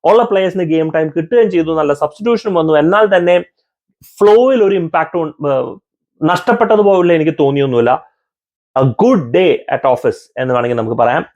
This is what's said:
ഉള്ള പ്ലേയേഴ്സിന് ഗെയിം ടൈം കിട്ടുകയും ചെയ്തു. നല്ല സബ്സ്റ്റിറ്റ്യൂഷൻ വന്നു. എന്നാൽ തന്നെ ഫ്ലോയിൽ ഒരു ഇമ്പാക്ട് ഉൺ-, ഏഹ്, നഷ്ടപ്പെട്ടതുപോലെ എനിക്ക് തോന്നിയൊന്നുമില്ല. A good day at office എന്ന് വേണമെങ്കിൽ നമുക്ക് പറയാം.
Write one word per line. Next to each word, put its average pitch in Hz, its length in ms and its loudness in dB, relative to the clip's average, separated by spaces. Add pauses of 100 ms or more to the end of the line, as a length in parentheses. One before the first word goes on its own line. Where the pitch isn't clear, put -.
ഉള്ള 214 200 4
പ്ലേയേഴ്സിന് 190 400 -2
ഗെയിം 160 280 -2
ടൈം 160 160 -2
കിട്ടുകയും 170 440 0
ചെയ്തു. 165 240 -2
നല്ല 147 180 0
സബ്സ്റ്റിറ്റ്യൂഷൻ 208 600 -4
വന്നു. 160 200 0
എന്നാൽ 190 440 2
തന്നെ 175 220 2 (640)
ഫ്ലോയിൽ 233 600 2
ഒരു 196 120 2
ഇമ്പാക്ട് 165 420 -4
ഉൺ-, 147 300 -6
ഏഹ്, 131 280 -4 (480)
നഷ്ടപ്പെട്ടതുപോലെ 196 920 2
എനിക്ക് 160 240 0
തോന്നിയൊന്നുമില്ല. 139 680 0 (680)
A 131 80 2
good 185 380 2 (160)
day 180 140 2 (220)
at 127 100 -6 (100)
office - 440 -6
എന്ന് 127 160 -4
വേണമെങ്കിൽ 120 220 -2
നമുക്ക് 113 220 -4
പറയാം. 120 280 0 (100)